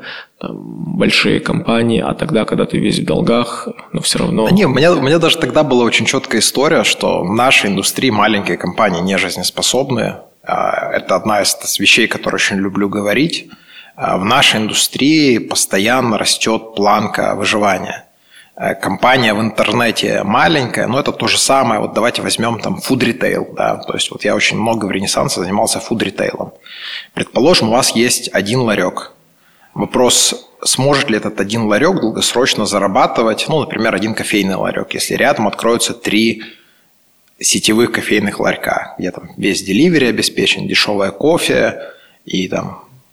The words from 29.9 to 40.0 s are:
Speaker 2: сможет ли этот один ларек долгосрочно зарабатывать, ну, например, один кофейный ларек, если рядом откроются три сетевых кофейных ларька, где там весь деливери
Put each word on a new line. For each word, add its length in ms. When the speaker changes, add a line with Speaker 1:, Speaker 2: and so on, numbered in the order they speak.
Speaker 2:
сможет 460
ли 80
этот 240
один 260
ларек 320
долгосрочно 640
зарабатывать, 840
ну, 100
например, 340
один 200
кофейный 420
ларек, 380
если 220
рядом 320
откроются 460
три 480
сетевых 520
кофейных 480
ларька, 580
где 140
там 260
весь 240
деливери 440